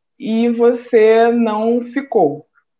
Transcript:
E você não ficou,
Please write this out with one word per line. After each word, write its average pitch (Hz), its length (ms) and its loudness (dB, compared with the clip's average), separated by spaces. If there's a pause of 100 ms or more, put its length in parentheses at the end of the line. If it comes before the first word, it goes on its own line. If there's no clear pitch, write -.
(160)
E 226 340 -4
você 233 840 2
não 226 500 -2
ficou, 208 640 -4 (340)